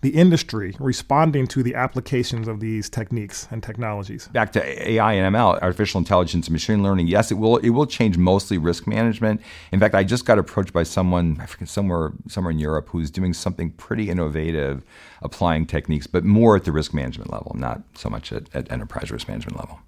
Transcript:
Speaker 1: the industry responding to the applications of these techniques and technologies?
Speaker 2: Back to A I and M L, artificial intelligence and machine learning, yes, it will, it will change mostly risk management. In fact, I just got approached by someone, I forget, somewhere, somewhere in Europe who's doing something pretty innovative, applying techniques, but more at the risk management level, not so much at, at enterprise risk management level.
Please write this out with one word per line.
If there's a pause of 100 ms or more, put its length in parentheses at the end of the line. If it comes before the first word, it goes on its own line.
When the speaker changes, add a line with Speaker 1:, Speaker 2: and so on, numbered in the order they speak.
Speaker 1:
the
industry
responding
to
the
applications
of
these
techniques
and
technologies?
Speaker 2:
Back
to
A
I
and
M
L,
artificial
intelligence
and
machine
learning,
yes,
it
will,
it
will
change
mostly
risk
management. (280)
In
fact,
I
just
got
approached
by
someone,
I
forget,
somewhere, (140)
somewhere
in
Europe
who's
doing
something
pretty
innovative, (380)
applying
techniques,
but
more
at
the
risk
management
level,
not (120)
so
much
at, (100)
at
enterprise
risk
management
level.